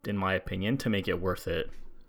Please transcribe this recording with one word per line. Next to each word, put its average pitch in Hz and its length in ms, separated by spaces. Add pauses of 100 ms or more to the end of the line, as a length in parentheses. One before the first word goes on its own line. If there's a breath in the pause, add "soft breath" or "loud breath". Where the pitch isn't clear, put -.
in 104 100
my 95 180
opinion, 95 440
to 123 120
make 98 180
it 87 120
worth 90 280
it. 85 220 (380)